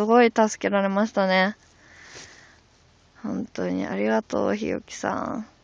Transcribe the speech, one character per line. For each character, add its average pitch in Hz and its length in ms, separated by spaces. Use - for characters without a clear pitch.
ご 240 180
い 233 40
助 220 340
け 196 80
ら 202 120
れ 196 60
ま 196 200
し 214 40
た 196 160
ね。 185 300
本 - 300
当 185 160
に 180 180
あ - 120
り 202 80
が 220 160
と - 300
う、 208 40
日 214 200
置 - 200
さ 196 180
ん。 - 320